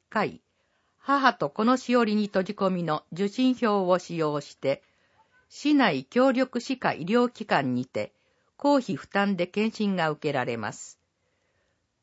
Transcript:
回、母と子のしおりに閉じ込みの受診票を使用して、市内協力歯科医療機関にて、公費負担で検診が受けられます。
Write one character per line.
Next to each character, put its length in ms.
回、 320
母 340
と 160
子 160
の 120
し 180
お 100
り 100
に 120
閉 160
じ 100
込 160
み 140
の 280
受 160
診 280
票 320
を 100
使 200
用 220
し 160
て、 280
市 240
内 320
協 260
力 280
歯 180
科 160
医 120
療 240
機 160
関 280
に 120
て、 280
公 220
費 180
負 140
担 260
で 120
検 280
診 200
が 160
受 180
け 40
ら 120
れ 120
ま 160
す。 260